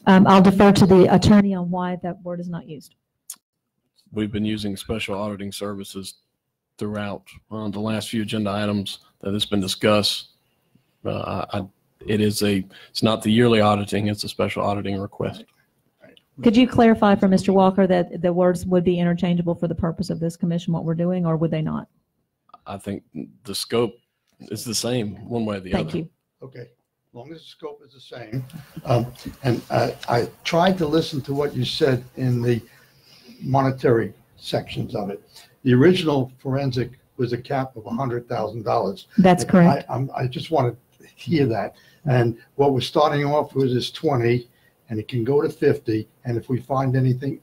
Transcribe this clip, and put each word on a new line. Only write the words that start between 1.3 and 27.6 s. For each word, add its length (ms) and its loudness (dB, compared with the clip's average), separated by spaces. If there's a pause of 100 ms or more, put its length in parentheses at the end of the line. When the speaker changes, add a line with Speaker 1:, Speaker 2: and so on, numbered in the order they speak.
Speaker 1:
on 160 -4
why 320 -4
that 220 -8
word 160 -10
is 100 -10
not 180 -12
used. 280 -18 (1160)
Speaker 2:
We've 200 -4
been 140 -4
using 300 -6
special 400 -8
auditing 360 -8
services 640 -12 (640)
throughout. 440 -8 (280)
Uh, 180 -8
the 100 -8
last 300 -4
few 140 -4
agenda 260 -4
items 500 -4 (220)
that 120 -6
has 120 -2
been 160 0
discussed, 680 0 (760)
uh, 480 -6
I, 60 -4
I, 80 -6 (400)
it 120 0
is 220 0
a, 240 0 (240)
it's 140 -4
not 180 2
the 100 0
yearly 300 6
auditing, 460 2
it's 160 -4
a 60 -8
special 340 -4
auditing 360 -4
request. 460 -8 (960)
Speaker 1:
Could 160 4
you 100 8
clarify 460 4
for 140 4
Mister 260 4
Walker 320 4
that 380 0
the 100 2
words 320 2
would 180 2
be 160 0
interchangeable 540 0
for 140 -4
the 80 -6
purpose 340 -4
of 100 -6
this 160 -4
commission, 380 -2
what 100 -4
we're 120 -2
doing, 300 -2
or 120 0
would 140 -2
they 100 -2
not? 260 -6 (800)
Speaker 2:
I 120 -12
think 260 -8 (400)
the 100 -12
scope 460 -4 (400)
is 260 -12
the 80 -6
same 440 -4 (120)
one 160 -4
way 120 -4
or 20 -10
the 120 -12
Speaker 1:
Thank 180 -2
Speaker 2:
other. 100 -6
Speaker 1:
you. 100 -8 (320)
Speaker 3:
Okay, 200 -18
as 520 -20
long 180 -20
as 80 -20
the 60 -20
scope 400 -18